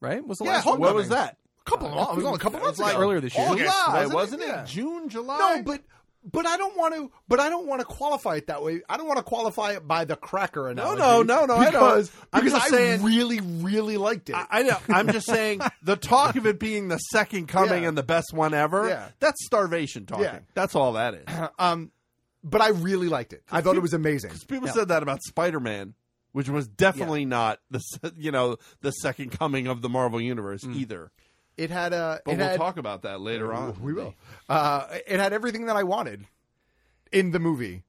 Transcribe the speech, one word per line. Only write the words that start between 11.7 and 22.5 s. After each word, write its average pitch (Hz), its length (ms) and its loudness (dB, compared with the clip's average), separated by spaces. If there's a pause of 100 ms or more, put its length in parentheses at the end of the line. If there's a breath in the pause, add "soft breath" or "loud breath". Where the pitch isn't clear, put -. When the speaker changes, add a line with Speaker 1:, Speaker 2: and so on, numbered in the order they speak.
Speaker 2:
because, 233 400 6 (220 loud breath)
Speaker 3:
I'm 220 100 6
Speaker 2:
because 262 160 4
Speaker 3:
just 277 140 4
Speaker 2:
I 247 40 8
Speaker 3:
saying, 233 260 4
Speaker 2:
really, 233 380 2
really 196 560 -2
liked 208 320 -2
it. - 60 -6
Speaker 3:
I, 180 140 -4
I 226 140 2
know. 233 140 2 (120)
I'm 208 220 4
just 214 160 -2
saying 214 340 0 (100)
Speaker 2:
<laughs> - 120 -14
Speaker 3:
the 190 140 2
talk 254 380 4
of 226 120 0
it 208 120 2
being 208 280 -4
the 165 100 -2
second 202 500 -2
coming 185 360 2
Speaker 2:
Yeah. 165 60 0
Speaker 3:
and 156 80 -2
the 139 60 0
best 160 300 0
one 156 220 0
ever, 170 340 2
Speaker 2:
Yeah. 113 180 -4 (120)
Speaker 3:
that's - 260 0
starvation 165 640 0
talking. 104 180 -2
Speaker 2:
Yeah. 143 140 -6 (160)
Speaker 3:
That's 190 200 0
all 131 180 2
that 113 200 0
is. 80 140 -16
Speaker 2:
<clears throat> 165 320 -8
Um, 170 320 0 (540)
but 160 140 2